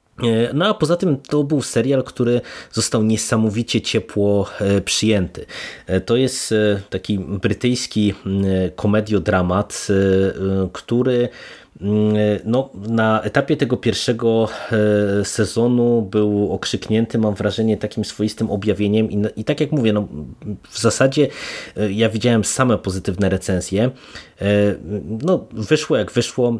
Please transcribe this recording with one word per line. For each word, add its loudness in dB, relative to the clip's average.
E, 2
no 2
a 2
poza 0
tym 0
to 0
był 0
serial, 0
który 0
został 0
niesamowicie 0
ciepło, 0
e, 2
przyjęty. 0
E, 0
to 0
jest, 0
e, 2
taki -2
brytyjski, 0
m, 0
komediodramat, 0
e, 2
e, 2
który, 0
mm, 2
no, 0
na 2
etapie 0
tego 0
pierwszego, 0
e, 0
sezonu 2
był 0
okrzyknięty, -2
mam 2
wrażenie, 0
takim -4
swoistym -2
objawieniem 0
i, 0
i -6
tak -2
jak -2
mówię, 2
no, -2
w -12
zasadzie, 2
e, -2
ja 2
widziałem 2
same 2
pozytywne -2
recenzje. 0
E, 2
no, 0
wyszło 0
jak -2
wyszło, 0